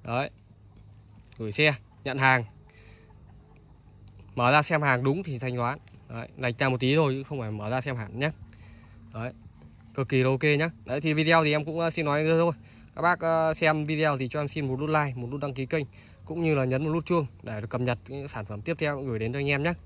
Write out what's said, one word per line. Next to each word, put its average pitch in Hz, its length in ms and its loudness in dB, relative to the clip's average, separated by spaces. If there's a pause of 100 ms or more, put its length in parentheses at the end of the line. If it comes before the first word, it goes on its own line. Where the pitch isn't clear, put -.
Đấy. 127 260 -2 (1080)
Gửi 110 140 -8
xe, 151 220 4 (300)
nhận 135 140 -4
hàng. 131 260 4 (1900)
Mở 123 160 4
ra 151 100 8
xem 151 200 0
hàng 131 220 2
đúng 147 200 0
thì 139 160 -6
thanh 127 160 -4
toán. 123 240 -2 (300)
Đấy, 117 180 -10 (100)
lệch 123 200 -2
ra 135 120 2
một 127 100 0
tí 131 160 4
thôi 147 180 4
chứ 135 100 -6
không 139 160 -8
phải 107 120 -6
mở 107 180 -6
ra 127 120 -2
xem 135 140 -4
hẳn 110 240 -8
nhé. 151 120 0 (840)
Đấy. 120 200 -8 (600)
Cực 135 140 -4
kỳ 131 140 4
là 131 60 4
ok 135 140 0 (160)
nhá. 165 100 0 (160)
Đấy, 131 160 -4
thì 156 120 0
video 160 300 6
thì 151 80 4
em 151 140 0
cũng, 160 140 -6
ờ, 165 100 0
xin 160 160 -2
nói 147 180 2
đến 160 60 2
đây 165 100 6
thôi. 170 140 2 (420)
Các - 60 -6
bác, 170 180 4
ờ, 160 340 2
xem 156 320 2
video 151 320 0
thì 127 100 -4
cho 147 140 -4
em 143 60 -2
xin 143 200 -4
một 131 120 -2
nút 156 100 -4
like, 147 260 2
một 120 160 -6
nút 143 100 -6
đăng 139 120 -6
ký 131 120 -6
kênh, 151 200 -2 (400)
cũng 165 180 -4
như 156 120 4
là 135 100 2
nhấn 131 180 0
một 156 60 0
nút 160 160 -2
chuông 170 200 2 (180)
để 107 180 -6
được 110 80 -8
cập 123 120 -4
nhật 123 160 0 (100)
những 139 200 -10
sản 110 180 -8
phẩm 104 160 -10
tiếp 160 180 -4
theo 147 220 -2
gửi 123 180 -4
đến 113 140 -2
cho 143 60 -4
anh 139 100 -2
em 143 140 0
nhé. 175 100 0 (120)